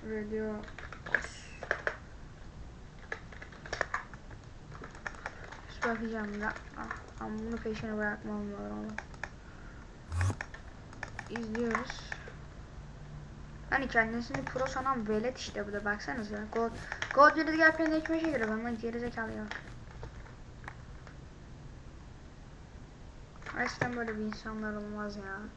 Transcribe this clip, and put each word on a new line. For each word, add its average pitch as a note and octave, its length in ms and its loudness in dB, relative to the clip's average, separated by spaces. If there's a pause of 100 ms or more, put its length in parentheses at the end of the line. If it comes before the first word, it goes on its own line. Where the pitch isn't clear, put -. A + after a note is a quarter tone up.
Rodeos. G#3+ 560 0 (4000)
Bakacağım A3 560 0
da. A3 120 2 (240)
Ah, - 60 -4 (360)
ama G#3+ 200 -2
bunu A3+ 160 0
peşine A3 420 -2
bırakmam G#3 560 0
lazım. G#3 420 -4 (2250)
İzliyoruz. A3+ 840 0 (1600)
Hani C4+ 180 4
kendisini A#3 580 4
pro C4 200 2
sanan B3+ 440 2
velet A3 280 4
işte G#3 300 -2
bu G3+ 60 -4
da, G3+ 120 -2
baksanıza. G#3 520 0 (160)
God, A3+ 180 4 (420)
God D4+ 240 12
yürüdü D#4 200 6
gel, D#4+ 220 10
beni D#4 160 6
ekmeğe D#4+ 260 4
geliyor. C4 280 4
Bana A3+ 220 0
gerizekalı A#3 600 -2
yok. G#3+ 160 -4 (4000)
Gerçekten B3 400 0
böyle A3+ 200 0
bir G#3+ 40 0
insanlar G#3+ 520 -2
olmaz G#3 440 -4
ya. G3 220 -6 (180)